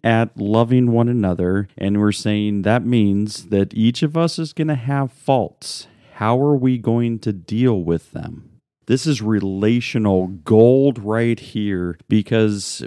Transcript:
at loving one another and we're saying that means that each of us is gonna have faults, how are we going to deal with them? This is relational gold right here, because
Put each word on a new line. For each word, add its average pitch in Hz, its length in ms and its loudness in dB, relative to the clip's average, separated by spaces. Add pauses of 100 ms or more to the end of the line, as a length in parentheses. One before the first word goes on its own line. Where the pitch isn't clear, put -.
at 113 320 0
loving 117 560 2
one 117 160 2
another 95 600 0 (100)
and 101 200 0
we're 104 140 2
saying 104 500 -2
that 110 220 0
means 104 600 0
that 98 260 0
each 113 300 0
of 151 120 0
us 165 240 -2
is 160 140 -8
gonna 156 220 -2
have 135 360 -4
faults, - 760 -4 (300)
how 113 220 0
are 143 180 2
we 127 200 2
going 117 440 -2
to 107 120 -2
deal 107 500 0
with 82 300 -4
them? - 440 -14 (320)
This 131 180 0
is 143 140 0
relational 104 1080 0
gold 117 680 4
right 110 400 -2
here, 92 600 -6 (100)
because 107 800 0